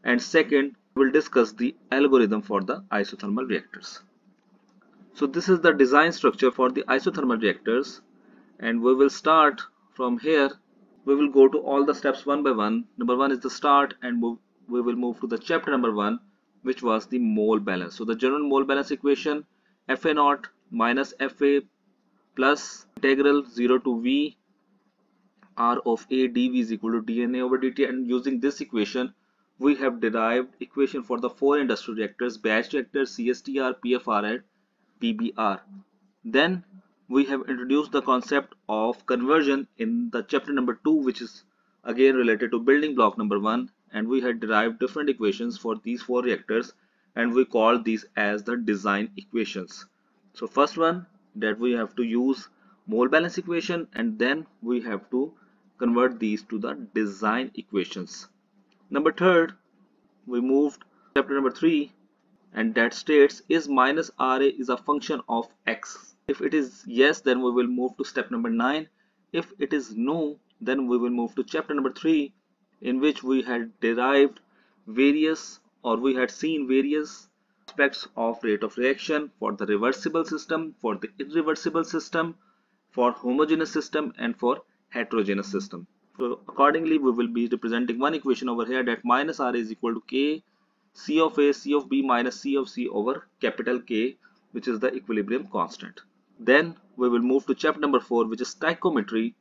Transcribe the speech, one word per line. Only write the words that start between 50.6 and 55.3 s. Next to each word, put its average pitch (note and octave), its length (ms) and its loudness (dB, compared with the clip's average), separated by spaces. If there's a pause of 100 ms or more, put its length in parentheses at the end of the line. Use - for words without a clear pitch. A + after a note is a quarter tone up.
one, E3+ 300 0 (280)
that G#2+ 220 -2
we A#2+ 140 0
have A2+ 240 -4
to B2 80 -2
use B2 440 -2 (380)
mole A2+ 220 0
balance E3 320 0
equation, E3+ 560 -4
and A2+ 240 -4
then C#3 260 0 (160)
we A#2+ 200 -2
have A2 280 -8
to C#3 240 -4 (460)